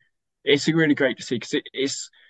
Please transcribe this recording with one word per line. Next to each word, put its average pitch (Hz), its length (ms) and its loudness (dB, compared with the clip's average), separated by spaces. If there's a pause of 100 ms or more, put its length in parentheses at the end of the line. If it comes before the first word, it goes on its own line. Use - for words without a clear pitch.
(420)
It's 139 240 2
really 160 300 4
great 131 220 0
to - 40 -16
see 120 160 -4
'cause - 160 -6
it, - 180 -4
it's, - 380 -4 (200)